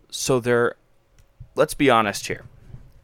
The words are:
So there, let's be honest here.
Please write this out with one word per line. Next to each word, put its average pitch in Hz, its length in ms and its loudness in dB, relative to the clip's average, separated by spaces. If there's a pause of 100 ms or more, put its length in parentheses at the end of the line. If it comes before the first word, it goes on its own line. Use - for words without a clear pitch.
(100)
So 131 300 -2
there, 120 360 0 (800)
let's 151 200 0
be 139 160 2
honest 107 360 2
here. - 180 -10 (600)